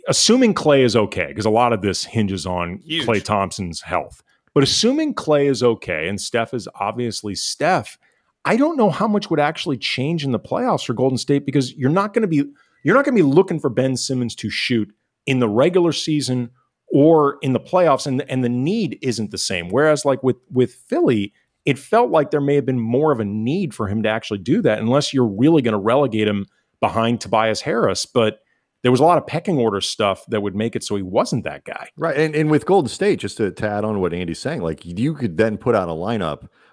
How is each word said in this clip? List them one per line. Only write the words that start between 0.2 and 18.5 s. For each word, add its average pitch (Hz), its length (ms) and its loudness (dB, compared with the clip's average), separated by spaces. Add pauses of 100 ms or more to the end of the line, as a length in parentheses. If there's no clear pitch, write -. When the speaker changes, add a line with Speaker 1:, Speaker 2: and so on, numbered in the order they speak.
Speaker 1:
Klay 139 320 4
is 110 100 2
okay, 92 380 0
'cause 104 120 -6
a 110 40 2
lot 120 240 2
of 101 80 -2
this 98 240 -2
hinges 98 400 -2
on 90 400 -4
Speaker 2:
Huge. 156 200 -6
Speaker 1:
Klay 110 160 0
Thompson's 98 600 -4
health. - 420 -6 (300)
But 143 100 4
assuming 277 500 0
Klay 143 360 2
is 123 120 0
okay, 90 460 0
and 98 140 -4
Steph 117 320 -4
is 110 160 -8 (100)
obviously 107 560 -4
Steph, 147 640 -4 (480)
I 226 120 2
don't 311 200 2
know 220 120 4
how 202 180 -2
much 208 220 -2
would 160 100 0
actually 147 380 -2
change 160 480 -4
in 135 80 0
the 110 60 0
playoffs - 460 -2
for 127 80 -4
Golden 127 240 0
State, 143 280 0
because 135 280 0
you're 131 160 0
not 196 240 0
gonna 226 140 0
be, 147 160 2 (400)
you're 165 120 4
not 277 100 4
gonna 269 100 0
be 202 60 6
looking 160 380 4
for 143 100 -2
Ben 131 280 0
Simmons 123 380 -4
to 110 140 -6
shoot 107 440 -2 (320)
in 131 140 0
the 120 100 2
regular 170 440 4
season 127 580 -2 (360)
or 147 540 4
in 135 120 0
the 120 60 2
playoffs, 170 460 2
and, 135 240 -2
and 131 140 -2
the 120 60 0
need 160 520 -2